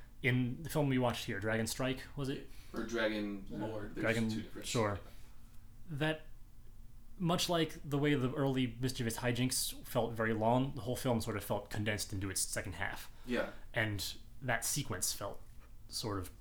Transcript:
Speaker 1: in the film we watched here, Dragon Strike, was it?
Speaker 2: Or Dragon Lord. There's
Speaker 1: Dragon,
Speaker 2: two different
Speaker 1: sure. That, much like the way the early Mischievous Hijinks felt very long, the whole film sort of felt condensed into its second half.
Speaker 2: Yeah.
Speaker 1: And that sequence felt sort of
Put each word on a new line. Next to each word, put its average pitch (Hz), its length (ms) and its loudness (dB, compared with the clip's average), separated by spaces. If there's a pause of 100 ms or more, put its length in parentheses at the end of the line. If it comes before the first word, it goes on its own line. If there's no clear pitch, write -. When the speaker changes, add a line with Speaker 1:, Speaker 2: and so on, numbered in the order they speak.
(220)
Speaker 1:
in 123 400 4
the 160 60 -6
film 147 200 4
we 131 100 4
watched 120 260 2
here, 107 160 -2
Dragon 110 260 2
Strike, 131 340 0 (160)
was 139 120 -2
it? 143 200 -4 (260)
Speaker 2:
Or 117 100 -2
Dragon 104 680 0
Lord. 107 440 -4
There's 110 100 -2
Speaker 1:
Dragon, 113 260 4
Speaker 2:
two 110 100 0
different - 260 -8
Speaker 1:
sure. 104 320 2 (920)
That, 156 320 0 (960)
much 180 300 4
like 165 260 2 (100)
the 143 140 2
way 147 160 6
the 127 180 4
early 131 480 4
Mischievous 127 380 0
Hijinks 123 560 2 (100)
felt 113 300 2
very 110 180 4
long, 120 420 6
the 127 60 -4
whole 120 160 0
film 120 240 4
sort 104 160 0
of 98 80 -2
felt 104 260 0
condensed 104 420 0
into 98 180 -2
its 95 100 0
second 104 320 -2
half. - 360 -4 (180)
Speaker 2:
Yeah. 117 180 2 (300)
Speaker 1:
And 107 300 2 (380)
that 120 220 0
sequence - 480 0
felt - 260 -4 (500)
sort 101 300 -2
of 90 120 -4 (100)